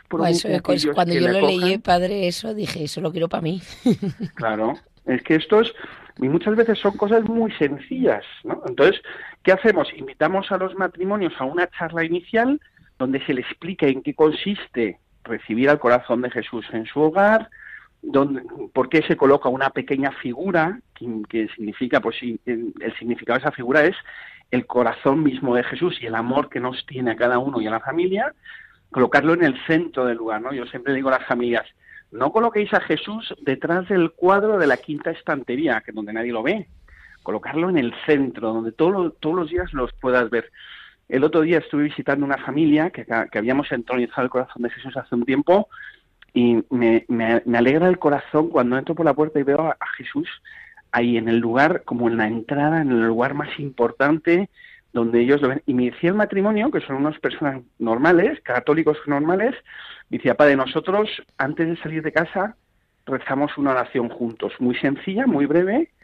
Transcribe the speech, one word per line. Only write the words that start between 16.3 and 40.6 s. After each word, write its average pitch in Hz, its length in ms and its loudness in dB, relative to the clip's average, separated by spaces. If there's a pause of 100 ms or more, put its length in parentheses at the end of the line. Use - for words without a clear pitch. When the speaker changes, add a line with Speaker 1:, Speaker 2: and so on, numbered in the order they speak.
Speaker 2:
Jesús 113 420 -8
en 113 120 -4
su 139 160 -4
hogar, 202 480 4 (540)
donde, 139 400 2 (320)
por 127 160 0
qué 160 180 4
se 160 80 0
coloca 139 320 4
una 135 220 0
pequeña 135 420 -2
figura, 160 680 -2 (140)
que, - 120 -14 (240)
que 110 260 -2
significa, 117 440 -2
pues, 113 200 -2
sí, 120 240 -6
el, 117 360 -4
el 113 180 -6
significado 117 400 -2
de 127 40 -10
esa 147 140 -2
figura 135 300 2
es 196 100 0 (540)
el 123 160 0
corazón 123 560 2
mismo 131 340 2
de 123 80 2
Jesús 170 380 -2
y 117 40 -8
el 113 80 -6
amor 120 360 0
que 131 100 -8
nos 127 260 -6
tiene 127 260 -4
a 113 40 -10
cada 123 220 2
uno 135 220 -4
y 110 60 -2
a 107 40 -4
la 113 100 -2
familia, 185 520 -2 (580)
colocarlo 143 440 4
en 175 80 2
el 135 140 2 (100)
centro 160 380 0
del 120 140 -2
lugar, 110 240 -6
¿no? 131 100 -8
Yo 123 140 -8
siempre 131 280 -6
digo 135 140 -2
a 127 100 4
las - 80 -14
familias, 120 380 0 (480)
"No 127 180 -2
coloquéis 214 440 0
a 185 60 4
Jesús 208 600 -6
detrás 160 480 -2
del 180 240 2
cuadro 202 460 2
de 165 100 2
la 127 80 4
quinta 151 340 -6
estantería, 139 720 -2
que - 80 -16
donde 107 200 -10
nadie 113 180 -4
lo 113 140 -4
ve. 180 240 -2 (540)
Colocarlo 143 480 -4
en 175 80 2
el 120 160 0 (120)
centro, 123 460 0
donde 113 180 -4
todo 160 200 2
lo, 185 200 0
todos 156 240 -4
los 170 160 -4
días 175 220 -4
los 127 220 -4
puedas 123 360 0
ver". 117 220 -4 (560)